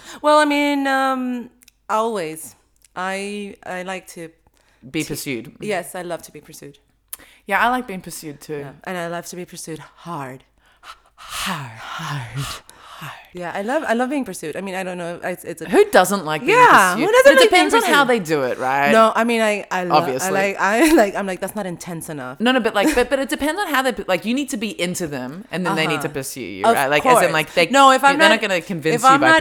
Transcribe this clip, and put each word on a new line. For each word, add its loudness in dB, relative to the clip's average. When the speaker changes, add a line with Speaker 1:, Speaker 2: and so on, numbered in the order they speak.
Speaker 1:
Well, 4
I 4
mean, 0
um, -4
always. -4
I, -8
I -10
like -12
to -16
Speaker 2:
Be -4
Speaker 1:
t- -8
Speaker 2:
pursued. -10
Speaker 1:
Yes, -6
I -10
love -10
to -20
be -20
pursued. -20
Speaker 2:
Yeah, -2
I 2
like -4
being -12
pursued -14
too. -10
Speaker 1:
Yeah. -14
And -10
I -8
love -10
to -14
be -12
pursued -14
hard. -14
Hard. -10
Hard. -10
Hard. -14
Yeah, -10
I -6
love, -2
I 0
love -2
being -4
pursued. -10
I -8
mean, -8
I -6
don't -8
know. -10
It's, -8
it's -12
a -12
Speaker 2:
Who 6
doesn't 4
like -4
being 2
Speaker 1:
Yeah, 8
Speaker 2:
pursued? 0
Speaker 1:
who 2
doesn't 6
Speaker 2:
But 10
it 6
Speaker 1:
like 6
being 6
Speaker 2:
depends -2
on 4
how 6
Speaker 1:
pursued? 0
Speaker 2:
they -12
do 0
it, -2
right? 0
Speaker 1:
No, 6
I 0
mean, 0
I, -2
I -4
lo-, 2
Speaker 2:
Obviously. 0
Speaker 1:
I -2
like, -2
<laughs> -12
I, 2
like, 4
I'm -4
like, -6
"That's -8
not -6
intense -12
enough." -12
Speaker 2:
No, 0
no, 2
but, -2
like, 2
but, 0
but 0
it -4
depends -4
on -4
how -2
they, 0
like, -2
you -2
need -4
to -6
be -6
into -4
them, -10
and -4
then -2
they 0
need -2
to -6
Speaker 1:
Uh-huh. -8
Speaker 2:
pursue -10
you, -6
Speaker 1:
Of 6
Speaker 2:
right? 0
Like, 2
as 6
in, 6
Speaker 1:
course. 0
Speaker 2:
like, -4
they, 2
Speaker 1:
No, 6
if 2
I'm 4
Speaker 2:
they're 6
Speaker 1:
not, 2
Speaker 2:
not -4
gonna 0
convince -2
Speaker 1:
if -2
Speaker 2:
you 6
Speaker 1:
I'm 6
Speaker 2:
by 4
Speaker 1:
not 6